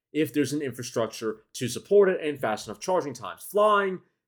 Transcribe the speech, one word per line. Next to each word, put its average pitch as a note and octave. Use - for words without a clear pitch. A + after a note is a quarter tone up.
if D3+
there's C#3+
an D3+
infrastructure A#2
to B2
support G3+
it F#3
and D3
fast A2
enough G#2+
charging D3
times. F#2
Flying, G3+